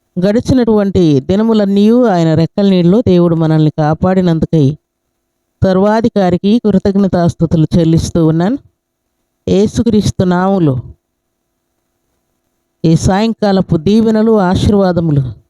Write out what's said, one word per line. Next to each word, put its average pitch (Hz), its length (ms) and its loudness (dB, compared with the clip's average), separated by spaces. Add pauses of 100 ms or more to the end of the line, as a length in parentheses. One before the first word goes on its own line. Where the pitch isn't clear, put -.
(280)
గడిచినటువంటి 208 920 0
దినములన్నీ 202 720 0
ఆయన 190 440 2
రెక్కల 165 360 0
నీడలో 185 320 2
దేవుడు 175 340 2
మనల్ని 156 340 0
కాపాడినందుకై 160 1080 -2 (880)
సర్వాధికారికి 196 1000 0
కృతజ్ఞతాస్తుతులు 185 1000 0 (120)
చెల్లిస్తూ 165 480 0
ఉన్నాను. 175 300 -2 (920)
యేసుక్రీస్తు 208 760 -2
నామములో 180 540 0 (2000)
ఈ 165 100 2
సాయంకాలపు 196 840 -2
దీవెనలు, 214 640 0
ఆశీర్వాదములు 175 1120 -2